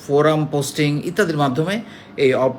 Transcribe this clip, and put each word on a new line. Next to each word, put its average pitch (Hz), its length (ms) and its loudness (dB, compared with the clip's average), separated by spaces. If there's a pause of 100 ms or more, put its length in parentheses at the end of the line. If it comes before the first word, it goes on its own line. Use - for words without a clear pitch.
ফোরাম 151 380 2
পোস্টিং 147 600 -2
ইত্যাদির 175 320 -2
মাধ্যমে 156 440 0 (360)
এই 131 160 4
অফ 127 260 2